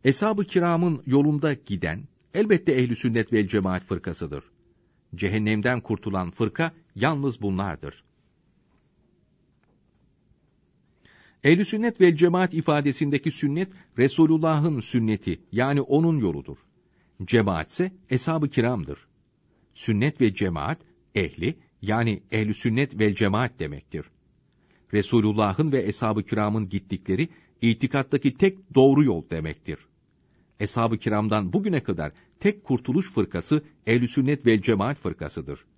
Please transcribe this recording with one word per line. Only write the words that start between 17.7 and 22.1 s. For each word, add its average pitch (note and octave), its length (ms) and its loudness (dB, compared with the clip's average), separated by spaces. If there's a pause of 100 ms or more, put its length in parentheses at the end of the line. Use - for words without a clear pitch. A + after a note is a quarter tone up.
ise F#3 200 -4 (180)
Eshab-ı D3+ 400 -2
Kiram'dır. A2+ 500 -4 (760)
Sünnet A#2+ 480 -2
ve G#2+ 120 4
cemaat, F2+ 480 -4 (340)
ehli, F#2+ 400 -2 (260)
yani G#2+ 500 -2